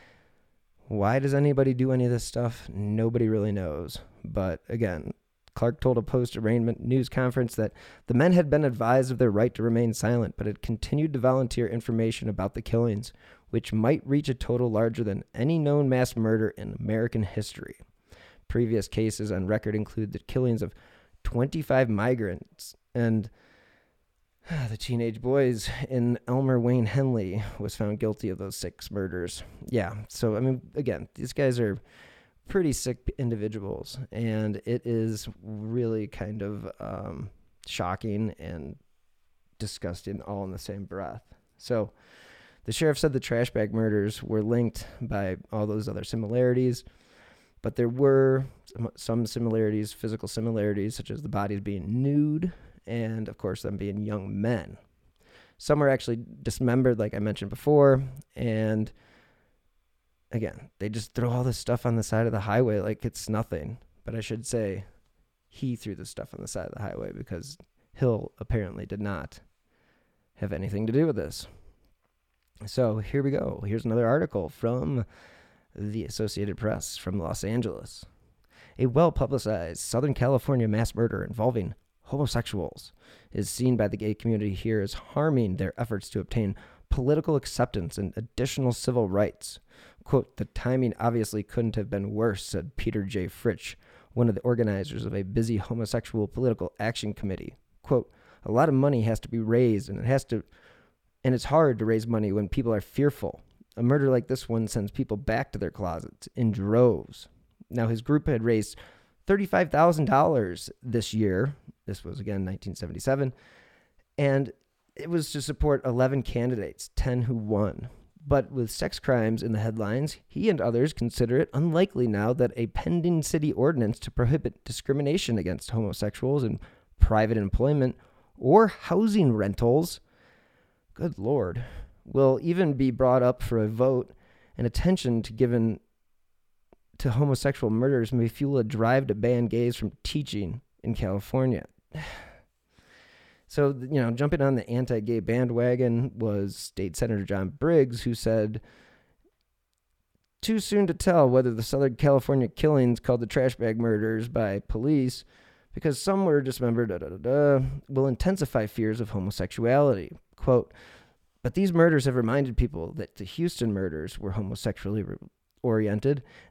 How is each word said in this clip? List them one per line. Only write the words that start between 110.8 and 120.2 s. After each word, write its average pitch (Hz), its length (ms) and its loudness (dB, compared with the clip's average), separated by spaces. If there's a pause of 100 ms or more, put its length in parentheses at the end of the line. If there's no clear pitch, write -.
this 117 320 -2
year 110 400 2 (320)
this 101 180 -8
was, 104 160 -10
again, 98 240 -6
nineteen 92 300 -8
seventy-seven. 131 580 -2 (880)
And 139 340 2 (440)
it 147 120 -10
was 170 240 -2
to 143 100 -4
support 147 420 0
eleven 131 380 2
candidates, 117 760 -4
ten 123 260 2
who 120 120 0
won. 107 540 -2 (380)
But 139 260 2
with 120 180 -2
sex - 280 -6
crimes 113 440 2
in 113 100 -2
the 107 80 0
headlines, 113 640 -2